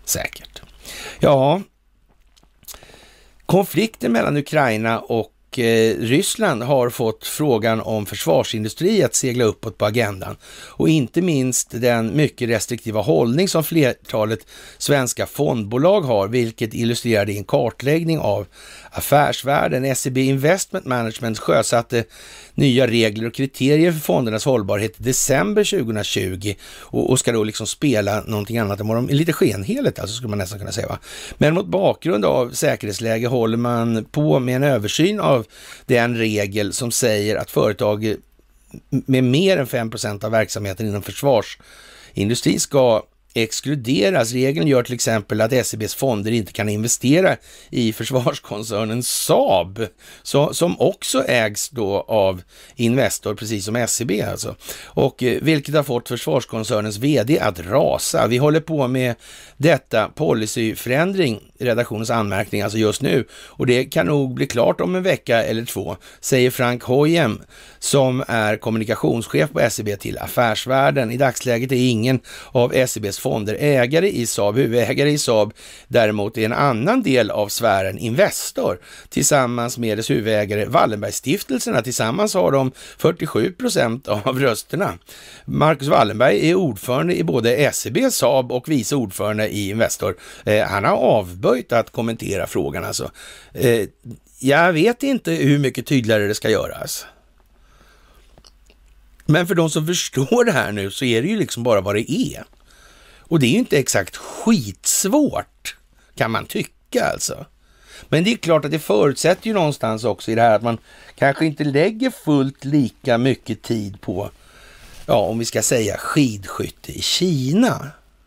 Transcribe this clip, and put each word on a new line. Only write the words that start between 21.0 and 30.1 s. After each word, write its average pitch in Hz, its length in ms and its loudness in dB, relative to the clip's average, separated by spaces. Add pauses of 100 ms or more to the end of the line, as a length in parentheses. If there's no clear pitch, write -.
sjösatte 120 640 0 (500)
nya 131 320 4
regler 110 400 2
och 113 80 -8
kriterier 147 580 2
för 160 60 -2
fondernas 127 460 0
hållbarhet 107 560 0
i - 20 -14
december 160 600 2
tjugohundratjugo 104 1000 -4
och, - 480 -4
och 127 80 2
ska 120 140 0
då 113 120 0
liksom 107 220 -6
spela 107 540 0
någonting 110 380 -4
annat 101 220 -2
än 104 80 -4
vad 113 80 0
de, 123 120 -2
lite 151 240 2
skenheligt 151 680 -2
alltså, 101 180 -8